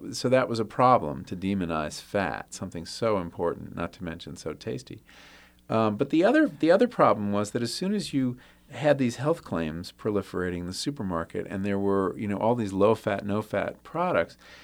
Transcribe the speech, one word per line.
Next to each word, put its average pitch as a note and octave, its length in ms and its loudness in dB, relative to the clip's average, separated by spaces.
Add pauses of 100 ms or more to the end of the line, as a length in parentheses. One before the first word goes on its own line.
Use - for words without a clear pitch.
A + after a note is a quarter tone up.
(120)
so B2 180 -2
that B2+ 180 2
was A#2 120 -2
a G#2+ 40 0
problem G#2 600 2
to G2 120 -10
demonize E2+ 640 -2
fat, E2 540 -4
something F2 320 -10
so A2 320 0
important, E2+ 580 -4
not F2 160 -6
to - 120 -14
mention E2 300 -10
so - 200 -8
tasty. - 480 -10 (680)
Um, A2 280 2
but C#3 120 -2
the D#3+ 160 2
other, C#4+ 240 6
the D#3 220 2
other G#3+ 180 6
problem G#2+ 440 4
was G#2 180 0
that A#2+ 120 -2
as A#2 120 -4
soon F#3+ 200 -2
as E3+ 200 -6
you B2+ 240 0 (340)
had C#3 260 2
these A#2+ 180 0
health D#3 260 -2
claims E2 500 -6
proliferating F#2 680 -2
in F2 60 -6
the F2+ 60 -8
supermarket, F#2+ 800 -4
and F#2+ 140 -4
there G2+ 140 0
were, G2 380 2
you G#2+ 120 -4
know, G2+ 80 0
all A2 180 2
these G#2+ 180 -2
low-fat, G2+ 540 2
no-fat G2+ 560 -4
products, D#3 540 -2 (280)